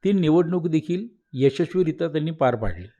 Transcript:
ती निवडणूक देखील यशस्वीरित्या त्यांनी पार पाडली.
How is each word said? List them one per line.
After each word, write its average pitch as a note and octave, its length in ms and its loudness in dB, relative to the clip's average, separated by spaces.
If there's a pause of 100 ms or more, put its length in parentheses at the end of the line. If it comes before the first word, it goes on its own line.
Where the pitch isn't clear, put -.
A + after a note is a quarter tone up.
ती G3 80 2
निवडणूक E3+ 540 2
देखील E3+ 420 -2 (240)
यशस्वीरित्या D#3 760 0
त्यांनी D#3 220 -4
पार C#3 240 0
पाडली. G2+ 320 -6 (140)